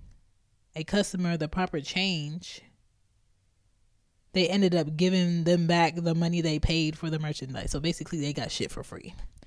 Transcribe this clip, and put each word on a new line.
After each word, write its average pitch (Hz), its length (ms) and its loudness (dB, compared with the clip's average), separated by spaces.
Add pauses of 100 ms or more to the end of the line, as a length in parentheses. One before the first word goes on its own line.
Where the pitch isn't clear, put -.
(760)
a 160 100 -6
customer 180 520 0
the 156 120 -2
proper 180 340 -2
change, 170 800 -4 (1700)
they 180 160 2
ended 185 260 4
up 156 220 0
giving 175 480 2
them 170 220 4
back 170 300 4
the 170 180 0
money 170 260 2
they 156 180 2
paid 156 380 2
for 160 140 -6
the 156 80 -2
merchandise. 147 540 -6
So 151 60 -2
basically, 160 420 -2
they 143 120 -2
got - 180 -4
shit - 200 -6
for - 120 -10
free. - 320 -14 (320)